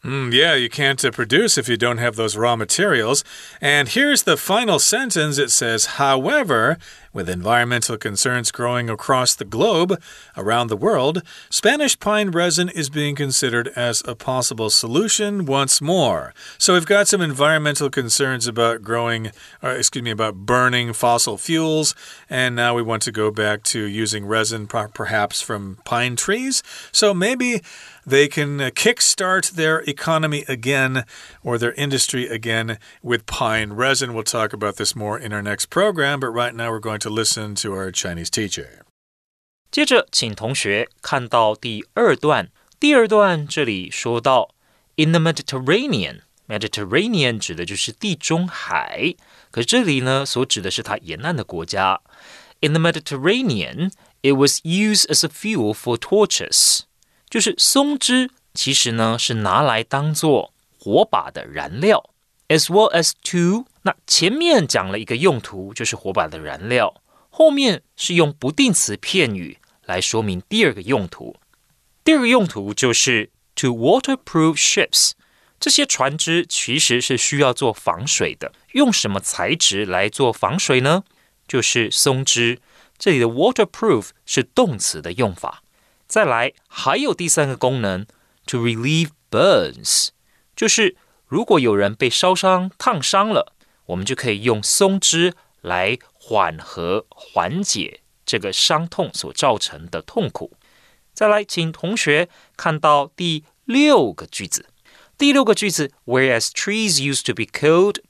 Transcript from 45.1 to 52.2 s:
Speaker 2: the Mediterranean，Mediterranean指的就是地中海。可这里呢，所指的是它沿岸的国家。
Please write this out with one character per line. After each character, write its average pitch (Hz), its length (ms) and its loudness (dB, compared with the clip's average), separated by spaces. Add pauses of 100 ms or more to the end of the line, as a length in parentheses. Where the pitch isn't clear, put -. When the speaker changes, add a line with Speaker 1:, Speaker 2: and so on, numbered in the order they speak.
Speaker 2:
the 170 80 4
Mediterranean，Mediterranean 131 2250 -2
指 - 160 -8
的 80 100 -8
就 - 120 -8
是 - 160 -6
地 202 220 -4
中 170 340 -2
海。 - 640 -4 (360)
可 117 120 -4
这 240 200 2
里 143 180 0
呢， 131 240 0
所 127 220 -2
指 104 160 -2
的 95 80 -4
是 113 120 -4
它 101 160 -4
沿 80 220 -12
岸 160 160 -4
的 107 80 -6
国 82 220 -10
家。 95 340 0 (600)